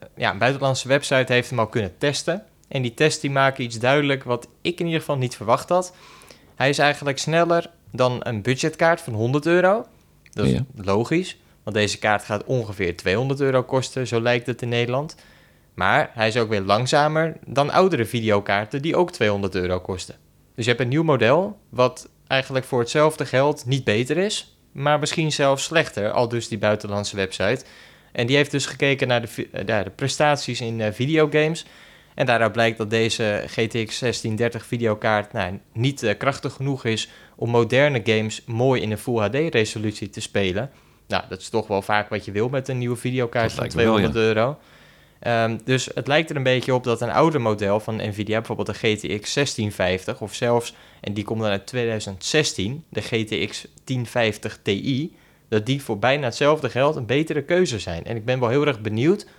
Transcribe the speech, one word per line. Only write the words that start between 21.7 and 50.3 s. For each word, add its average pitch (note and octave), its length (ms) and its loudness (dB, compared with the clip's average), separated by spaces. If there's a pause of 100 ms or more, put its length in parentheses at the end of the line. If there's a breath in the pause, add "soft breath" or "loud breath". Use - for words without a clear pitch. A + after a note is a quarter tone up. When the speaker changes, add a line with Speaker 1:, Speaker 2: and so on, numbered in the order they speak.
Speaker 1:
eigenlijk C3 380 0
voor B2 160 0
hetzelfde D3+ 460 2
geld C#3 400 0
niet C3 180 0
beter B2 320 2
is, - 420 -4 (140)
maar D3 260 2
misschien D3+ 340 0
zelfs C#3 320 2
slechter, C#3 460 0
al A#2+ 180 2
dus A2+ 200 -4
die A2+ 100 -4
buitenlandse G#2 580 0
website. G2 480 -2 (480 loud breath)
En A#2+ 140 -2
die C3+ 100 2
heeft D3 140 2
dus C#3 160 -2
gekeken C#3 420 0
naar A#2+ 120 2
de A2+ 60 -8
vi-, - 260 -8
eh, - 120 -6
naar G#2+ 200 0
de G2 60 -8
prestaties C#3 680 0
in, A#2 200 -6
eh, G#2+ 120 0
videogames. D3+ 760 0 (480 loud breath)
En C3 120 0
daaruit A2+ 260 4
blijkt A2+ 260 2
dat G#2+ 120 -2
deze A2+ 560 0
G A#2 220 -2
T A2+ 160 -2
X - 140 -8
zestien A2+ 380 -2
dertig A#2 300 -2
videokaart, G#2+ 680 0
nou, G2 260 -4 (140)
niet, C3+ 300 0
eh, G#2 160 2
krachtig C3 340 -2
genoeg C3+ 320 -6
is A2 240 -2 (280 loud breath)
om A#2+ 140 -4
moderne A#2+ 540 4
games A2 420 0
mooi A#2+ 360 2
in G#2+ 80 -2
een G#2 80 -2
Full A#2+ 200 -2
H G#2 100 2
D G#2+ 60 -4
resolutie A2 760 -2
te - 100 -12
spelen. G2+ 500 -2 (380 soft breath)
Nou, F#2 200 -2
dat F#2 120 -10
is - 80 -14
toch A2 180 -2
wel G2 160 0
vaak G#2+ 260 0
wat G#2 160 -6
je G2+ 80 -12
wil G#2 160 0
met C3 200 -4
een B2+ 100 -4
nieuwe A#2+ 180 -2
videokaart B2 480 -2
Speaker 2:
Dat A2 80 -2
Speaker 1:
van - 80 -6
Speaker 2:
lijkt - 160 -4
me A#2 60 2
wel, A2 160 6
ja. F#2 100 4
Speaker 1:
tweehonderd A2 280 2
euro. B2 220 0 (600 soft breath)
Ehm, A2+ 460 0
dus C3 300 0
het A#2 120 -4
lijkt D#3 240 0
er D3+ 60 -4
een C3+ 60 -2
beetje B2+ 320 2
op B2+ 100 0
dat A#2 160 0
een A#2 100 -4
ouder D3+ 300 2
model G#2 400 2
van A2 160 -6
Nvidia, G#2 400 -2
bijvoorbeeld A2+ 440 -4
de G#2+ 160 2
G - 20 -8
T G2+ 220 -6
X - 120 -8
zestien A#2 400 -2
vijftig F#2 480 -2
of G#2 140 -10